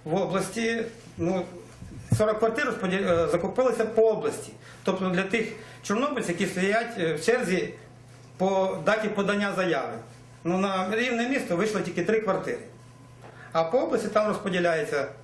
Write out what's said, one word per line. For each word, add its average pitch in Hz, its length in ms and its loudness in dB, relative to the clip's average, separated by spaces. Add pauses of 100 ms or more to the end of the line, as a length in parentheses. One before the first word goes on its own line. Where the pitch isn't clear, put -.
В 156 120 -2
області, 208 680 0 (340)
ну, 175 280 0 (720)
сорок 214 220 2
квартир 226 260 2
розподіл-, 185 580 2
е, 156 40 2
закупилися 220 580 2
по 220 240 6
області. 151 420 -2 (320)
Тобто - 260 0
для 180 140 2
тих 220 240 0 (360)
чорнобильців, 247 560 0
які 190 120 0
стоять, 208 480 0
е, 165 140 2
в 151 120 -4
черзі 190 480 2 (640)
по 190 480 2
даті 214 220 4
подання 202 480 0
заяви. 147 380 0 (500)
Ну, 180 140 0
на 190 380 0
Рівне 240 340 0
місто 233 280 0
вийшло 208 240 0
тільки 175 220 -2
три 220 180 2
квартири. 143 380 -2 (920)
А 165 120 2
по 240 160 2
області 277 280 0
там 214 200 2
розподіляється 165 800 0 (160)